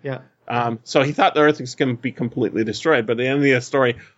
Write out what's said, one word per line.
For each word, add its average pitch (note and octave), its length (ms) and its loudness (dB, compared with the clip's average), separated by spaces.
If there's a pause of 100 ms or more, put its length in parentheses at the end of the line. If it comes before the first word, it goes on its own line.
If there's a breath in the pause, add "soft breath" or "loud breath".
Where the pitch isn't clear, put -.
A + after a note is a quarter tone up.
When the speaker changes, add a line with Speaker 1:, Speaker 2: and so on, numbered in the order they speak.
Speaker 1:
Yeah. C3 180 -8 (280)
Speaker 2:
Um, A#2 360 -4
so D3 180 2
he C#3+ 100 0
thought - 220 2
the D3+ 60 2
Earth D3+ 200 4
was B2+ 140 -10
gonna C3 200 -2
be A#2 180 -8
completely A#2 520 -2
destroyed. A2+ 420 0
But A#2+ 80 0
at - 40 -4
the B2 80 -2
end C3+ 120 0
of D3 40 0
the C3+ 180 4
story, B2+ 360 0 (220 loud breath)